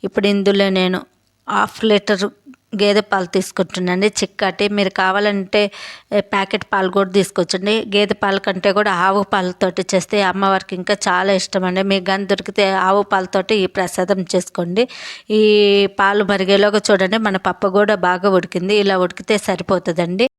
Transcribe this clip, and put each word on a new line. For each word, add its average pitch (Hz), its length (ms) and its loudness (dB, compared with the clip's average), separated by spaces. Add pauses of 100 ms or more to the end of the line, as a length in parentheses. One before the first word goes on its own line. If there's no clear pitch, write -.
ఇప్పుడు 202 240 -2
ఇందులో 196 420 2
నేను 185 280 0 (520)
హాఫ్ 208 360 -2
లీటర్ 202 400 2 (560)
గేదె 208 300 2
పాలు 190 140 0
తీసుకుంటున్నాండి, 185 800 -2
చిక్కటి. 202 640 -2
మీరు 202 200 0
కావాలంటే, 196 800 0 (420)
ఏ, 208 80 2 (120)
ప్యాకెట్ 196 400 -2
పాలు 190 160 0
కూడా 190 200 0
తీసుకోవచ్చండి. 190 640 -2 (200)
గేదె 208 180 2
పాల 196 240 -2
కంటే 190 340 -2
కూడా 208 200 0
ఆవు 190 320 2
పాలతోటి 185 600 -2 (100)
చేస్తే 202 260 0 (100)
అమ్మవారికి 196 440 -2
ఇంకా 185 220 -2 (100)
చాలా 190 260 0
ఇష్టం 185 300 -2
అండి. 185 200 -2
మీకు 196 220 0
కానీ 196 200 -2
దొరికితే 196 400 -2 (220)
ఆవు 202 140 2
పాలతోటి 190 540 -2
ఈ 190 100 0
ప్రసాదం 185 600 -2 (100)
చేసుకోండి. 180 520 -2 (420)
ఈ 214 120 2 (580)
పాలు 202 240 2
మరిగేలోగా 202 580 2 (100)
చూడండి, 190 260 2
మన 208 200 -2
పప్పు 185 300 -2
కూడా 208 280 2
బాగా 180 340 0
ఉడికింది. 185 460 0
ఇలా 196 220 2
ఉడికితే 180 400 -2
సరిపోతుందండి. 180 920 -2 (120)